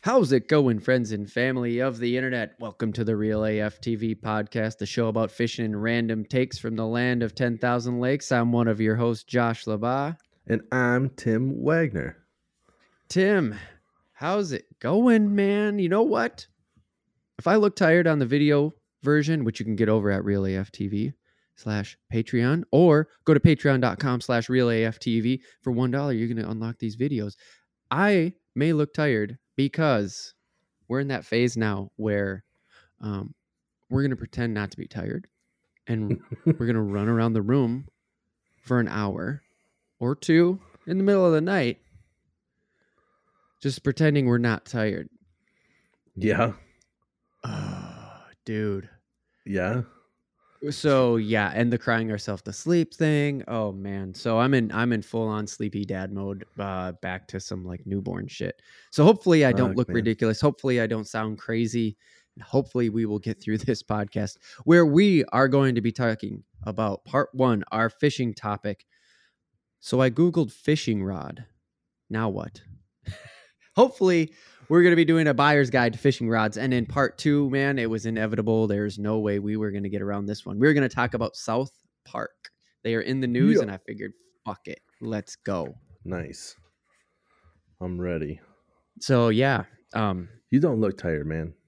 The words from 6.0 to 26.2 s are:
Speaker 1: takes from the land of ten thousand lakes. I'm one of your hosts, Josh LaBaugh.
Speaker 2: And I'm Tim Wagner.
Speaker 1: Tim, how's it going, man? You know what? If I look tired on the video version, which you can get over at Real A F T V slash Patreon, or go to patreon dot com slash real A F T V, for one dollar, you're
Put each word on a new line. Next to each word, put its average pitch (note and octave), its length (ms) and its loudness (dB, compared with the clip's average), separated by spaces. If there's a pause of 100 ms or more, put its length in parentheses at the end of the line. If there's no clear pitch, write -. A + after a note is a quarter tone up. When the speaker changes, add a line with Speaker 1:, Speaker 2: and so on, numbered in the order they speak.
Speaker 1:
takes B2+ 340 -2
from A2+ 180 -8
the A2 100 -4
land A#2+ 380 -2
of G#2+ 100 -6
ten A#2+ 240 -2
thousand B2 400 -2
lakes. C3 320 -2
I'm A#2+ 220 2
one A#2+ 160 2
of G#2+ 120 0
your A2 140 2
hosts, A#2 300 -2
Josh A#2+ 400 -2
LaBaugh. B2+ 520 -4 (300)
Speaker 2:
And A2 240 -2
I'm B2+ 400 2
Tim A#2+ 500 -2
Wagner. A2+ 580 -2 (880)
Speaker 1:
Tim, F3+ 480 2 (560)
how's F3 400 -4
it - 140 -8 (120)
going, G#3+ 560 4
man? G3+ 460 0
You F3+ 80 0
know G3+ 160 2
what? A#3 420 -2 (960)
If - 80 -2
I A3 80 4
look G#3 180 4
tired E3+ 320 4
on D3+ 140 2
the B2+ 60 2
video D3 480 2 (280)
version, D3+ 400 2
which A2 160 -2
you G#2 80 -6
can A2 80 -2
get G#2+ 140 2
over G#2 240 2
at F#2+ 120 -2
Real G2 220 0
A F#2+ 80 -2
F F#2+ 160 -4
T - 160 -8
V G#2+ 280 -4 (420)
slash G#2 420 -6 (160)
Patreon, B2 560 0
or D#3 380 6 (160)
go D#3+ 100 6
to C#3 60 4
patreon C#3 400 6
dot B2 180 0
com B2 220 0
slash A#2 280 0
real B2+ 220 4
A A2+ 140 2
F A2 160 -4
T A2+ 200 0
V, B2+ 220 -2 (200)
for B2+ 100 -4
one B2 180 0
dollar, C#3+ 220 -2
you're A#2 200 -2